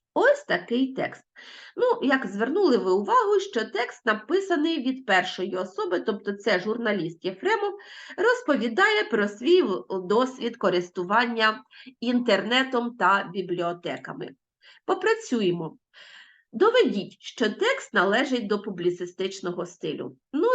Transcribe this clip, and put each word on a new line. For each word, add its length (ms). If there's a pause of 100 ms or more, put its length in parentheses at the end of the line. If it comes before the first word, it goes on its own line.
(180)
Ось 260
такий 500
текст. 280 (540)
Ну, 320
як 180
звернули 500
ви 140
увагу, 500
що 240
текст 420
написаний 760
від 240
першої 500
особи, 440
тобто 320
це 280
журналіст 640
Єфремов, 480 (440)
розповідає 880
про 240
свій 340
в-, 280
досвід 640
користування 1080 (360)
інтернетом 960
та 360
бібліотеками. 960 (540)
Попрацюємо. 960 (720)
Доведіть, 680
що 300
текст 440
належить 520
до 160
публіцистичного 1040
стилю. 500 (160)
Ну, 220